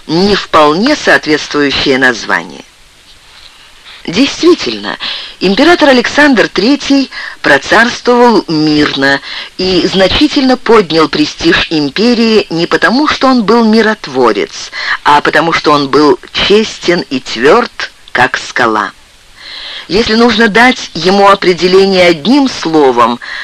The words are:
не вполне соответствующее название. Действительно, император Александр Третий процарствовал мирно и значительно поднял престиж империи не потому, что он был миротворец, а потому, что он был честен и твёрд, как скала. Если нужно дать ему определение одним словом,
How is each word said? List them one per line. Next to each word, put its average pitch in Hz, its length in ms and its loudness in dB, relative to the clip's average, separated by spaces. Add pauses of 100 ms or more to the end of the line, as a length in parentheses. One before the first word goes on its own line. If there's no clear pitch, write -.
не 190 280 0
вполне 175 600 0
соответствующее 143 1000 0
название. 95 640 -4 (1400)
Действительно, - 920 -2 (420)
император 285 520 2
Александр 254 580 2
Третий 269 640 0 (320)
процарствовал 226 1080 2
мирно 147 720 0 (380)
и 185 280 0
значительно 254 680 0
поднял 160 520 2
престиж - 600 -2
империи 208 800 0
не 170 180 -4
потому, 214 400 0
что - 220 -2
он 247 160 2
был 233 180 2
миротворец, 147 1120 -2 (320)
а 147 160 2
потому, 160 320 0
что 160 200 0
он 143 180 0
был 143 280 4 (140)
честен 180 760 0
и 131 100 -4
твёрд, 175 720 0 (200)
как 127 260 -2
скала. 107 540 -2 (960)
Если 220 280 -2
нужно 233 340 2
дать 240 460 0
ему 190 340 2
определение 185 800 2
одним 190 420 2
словом, 127 720 0 (240)